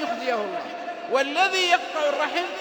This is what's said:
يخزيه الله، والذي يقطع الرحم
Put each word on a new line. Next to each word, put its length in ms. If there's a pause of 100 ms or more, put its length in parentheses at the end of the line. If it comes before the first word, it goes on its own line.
يخزيه 320
الله، 300 (460)
والذي 600
يقطع 380
الرحم 360 (160)